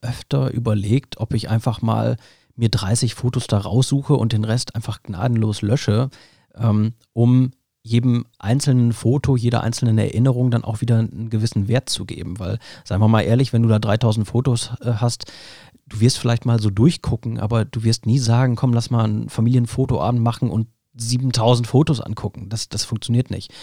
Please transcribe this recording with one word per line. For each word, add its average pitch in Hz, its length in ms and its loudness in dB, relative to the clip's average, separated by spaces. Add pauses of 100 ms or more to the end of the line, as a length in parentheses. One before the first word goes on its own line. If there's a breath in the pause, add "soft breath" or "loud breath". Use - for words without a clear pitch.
öfter 131 500 -4
überlegt, 113 640 -2
ob - 160 -4
ich 107 160 -4
einfach 113 320 -2
mal 113 360 0 (400 soft breath)
mir 117 100 2
dreißig 110 480 0
Fotos 123 320 -4
da 104 120 0
raussuche 139 560 0
und 110 180 0
den 107 100 0
Rest 113 320 -2
einfach 113 260 -8
gnadenlos 107 600 -2
lösche, 113 480 0 (460 soft breath)
ähm, 110 380 2 (200)
um 127 380 4 (320)
jedem 120 420 0 (120)
einzelnen 123 540 2
Foto, 131 460 0
jeder 117 240 0
einzelnen 113 360 0
Erinnerung 123 540 2
dann 117 140 0
auch 107 160 -6
wieder 117 180 2
einen 113 300 -4
gewissen 110 400 -2
Wert 123 200 0
zu - 160 -6
geben. - 340 -10
Weil, 92 200 -4 (240 loud breath)
seien - 160 -2
wir 110 80 6
mal 110 140 6
ehrlich, 123 320 2
wenn 117 100 2
du 113 60 4
da 107 100 4
dreitausend 107 480 0
Fotos, 120 440 -2 (100)
äh, 123 140 -2
hast, 120 360 -4 (540 loud breath)
du 104 160 -10
wirst 120 160 4
vielleicht 117 280 -2
mal 117 160 2
so 104 80 0
durchgucken, 113 680 0
aber 113 240 0
du 110 200 -6
wirst 113 220 0
nie 117 140 2
sagen, 123 360 2
"Komm, 123 180 0
lass 117 160 0
mal 117 160 2
einen 107 240 -2
Familienfotoabend 120 920 0
machen 113 280 0
und 110 180 -2 (280)
siebentausend 120 720 2
Fotos 135 340 2
angucken." 104 480 -8
Das, 113 180 -8
das - 160 -8
funktioniert 120 480 -2
nicht. 92 320 -10